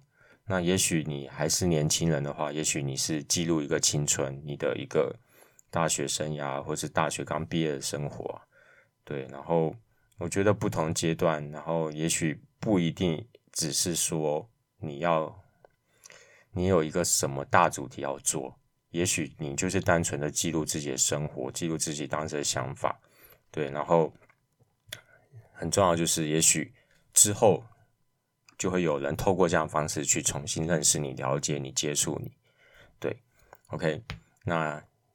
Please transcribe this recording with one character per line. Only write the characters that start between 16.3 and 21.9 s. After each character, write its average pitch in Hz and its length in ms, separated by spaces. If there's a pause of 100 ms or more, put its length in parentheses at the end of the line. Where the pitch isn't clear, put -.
你 90 160
有 92 160
一 78 80
个 87 140
什 - 260
么 69 140
大 87 260
主 67 180
题 67 140
要 69 160
做， 65 400 (320)
也 85 160
许 78 320
你 71 160
就 92 160
是 92 100
单 85 220
纯 76 180
的 73 80
记 80 220
录 78 140
自 78 160
己 71 100
的 65 80
生 76 280
活， 65 260
记 85 160
录 80 100
自 76 160